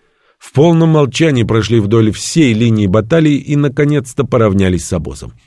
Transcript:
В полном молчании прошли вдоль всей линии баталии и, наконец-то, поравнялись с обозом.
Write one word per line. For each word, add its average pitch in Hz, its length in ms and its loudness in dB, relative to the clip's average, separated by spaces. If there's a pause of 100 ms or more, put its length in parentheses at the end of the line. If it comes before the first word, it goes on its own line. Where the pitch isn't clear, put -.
(400)
В - 120 -20
полном 165 380 4
молчании 147 540 0
прошли 110 360 0
вдоль 107 320 2
всей 139 420 0
линии 110 340 0
баталии 139 480 0
и, 143 200 -4
наконец-то, 147 680 -2
поравнялись 98 640 0
с - 80 -10
обозом. 69 400 -8 (120)